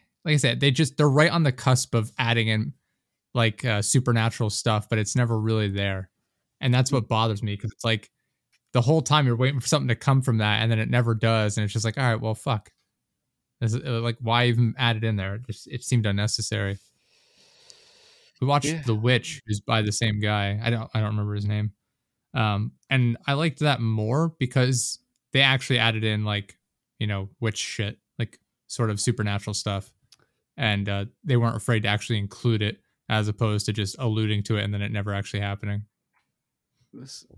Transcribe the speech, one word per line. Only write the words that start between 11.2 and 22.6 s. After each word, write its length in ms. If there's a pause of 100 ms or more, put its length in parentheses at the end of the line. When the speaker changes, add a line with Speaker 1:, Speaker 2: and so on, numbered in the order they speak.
Speaker 1:
and 80
it's 80
just 120
like, 140
"All 60
right, 160
well, 140
fuck." 360 (920)
Is 140
it, 120
uh, 140
like, 200
why 260
even 300
add 200
it 80
in 120
there? 200
It 100
just, 220
it 160
seemed 200
unnecessary. 760 (1600)
We 80
watched 180
Speaker 2:
Yeah. 180
Speaker 1:
The 100
Witch, 520
who's 140
by 220
the 100
same 260
guy. 420
I 100
don't, 220
I 60
don't 120
remember 260
his 80
name. 260 (640)
Um, 380 (180)